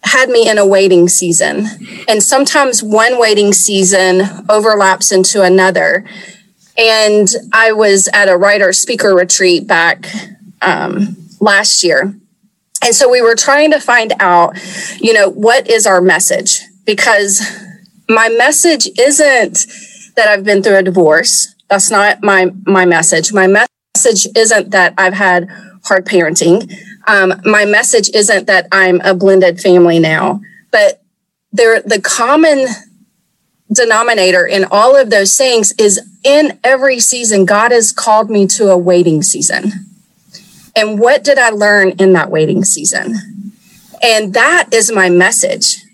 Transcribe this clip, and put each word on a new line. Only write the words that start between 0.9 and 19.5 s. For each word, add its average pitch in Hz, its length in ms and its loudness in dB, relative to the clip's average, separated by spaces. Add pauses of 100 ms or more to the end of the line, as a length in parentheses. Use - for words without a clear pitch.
season. 170 580 -2 (420)
And 214 140 0
sometimes 277 600 0
one 220 360 0
waiting 208 340 2
season 185 680 0 (280)
overlaps 208 600 0
into 190 300 0
another. 185 640 0 (720)
And 214 500 2 (260)
I 226 180 4
was 214 420 0
at 208 160 2
a 180 80 2
writer 196 360 2
speaker 214 420 -2
retreat 180 520 0
back, 170 380 -2 (560)
um, - 540 -4 (240)
last 208 440 0
year. 175 300 -2 (720)
And 233 80 0
so 254 160 2
we 247 120 2
were 226 140 2
trying 294 360 0
to 294 80 0
find 233 400 -2
out, 180 380 2 (420)
you 226 140 0
know, 202 160 2
what 226 400 0
is 226 180 0
our 185 140 2
message? - 580 -2 (260)
Because 208 560 0 (680)
my 226 180 0
message 262 640 0 (100)
isn't 269 680 0 (520)